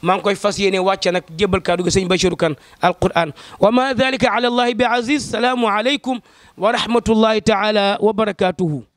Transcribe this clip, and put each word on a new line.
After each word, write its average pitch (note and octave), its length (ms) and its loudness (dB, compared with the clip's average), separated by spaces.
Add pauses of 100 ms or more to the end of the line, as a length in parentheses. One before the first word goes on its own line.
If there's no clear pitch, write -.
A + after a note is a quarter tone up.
maa F3+ 140 2
ngi F3+ 60 -6
koy G3+ 140 0
fas G3+ 220 -2
yéene F#3+ 200 0
wàcce F#3+ 320 0
nag, F3 140 -2 (120)
jébbal F#3+ 240 0
kaddu F3 240 -2
gi E3+ 60 0
sëñ F#3+ 180 0
Bachirou F#3 280 0
Kane, D#3 180 0 (260)
Alquran. E3+ 520 0 (260)
Wa G3 140 6
ma B3+ 200 2
dhalika B3+ 400 0
ala A#3+ 160 0
Allahi A#3+ 260 0
bi A3+ 100 2
aziz. A#3+ 460 0
Salaamu B3 380 0
aleykum A#3+ 520 -2 (360)
wa G3+ 160 0
rahmatullahi A3 720 0
taala G#3 580 0
wa G#3 120 2
barakatuhu. F#3 720 -2 (120)